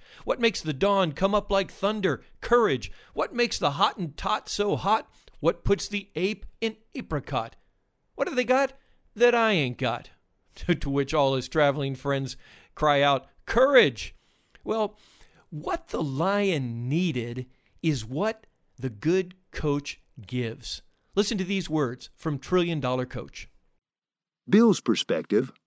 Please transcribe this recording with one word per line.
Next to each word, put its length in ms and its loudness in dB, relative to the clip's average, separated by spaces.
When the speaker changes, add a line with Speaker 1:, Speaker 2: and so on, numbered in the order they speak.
Speaker 1:
What 180 -2
makes 200 0
the 120 -4
dawn 400 2
come 200 0
up 160 0
like 220 0
thunder? 520 -2
Courage. 500 2
What 180 -2
makes 240 -2
the 140 0
Hottentot 760 -2
so 280 -2
hot? 340 0
What 240 0
puts 240 0
the 280 -8
ape 300 -2
in 160 -4
apricot? 640 -6
What 140 -2
have 80 -6
they 100 0
got 280 2
that 180 6
I 200 2
ain't 260 0
got?" 360 -4
<laughs> 40 -20
To, 200 0
to 140 -4
which 240 0
all 220 2
his 120 -4
traveling 480 2
friends 400 -4
cry 260 4
out, 240 2
"Courage!" 680 4
Well, 340 -2
what 400 -6
the 120 -4
lion 840 -2
needed 580 -2
is 240 0
what 420 -4
the 120 -6
good 460 -2
coach 500 -4
gives. 560 -8
Listen 240 0
to 60 -2
these 260 -4
words 460 -2
from 240 -4
Trillion 400 0
Dollar 260 -2
Coach. 440 -12
Speaker 2:
Bill's 300 6
perspective 720 0